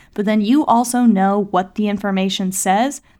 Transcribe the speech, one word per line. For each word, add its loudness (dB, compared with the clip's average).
But -2
then 0
you 2
also 2
know 2
what -2
the -2
information -2
says, -2